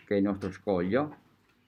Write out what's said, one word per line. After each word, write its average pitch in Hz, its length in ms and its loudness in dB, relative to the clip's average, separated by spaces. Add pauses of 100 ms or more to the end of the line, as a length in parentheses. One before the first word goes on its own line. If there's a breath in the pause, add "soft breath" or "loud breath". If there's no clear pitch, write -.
che 104 100 0
è 101 40 4
il 98 60 4
nostro 98 260 -2
scoglio. 101 760 -2 (440)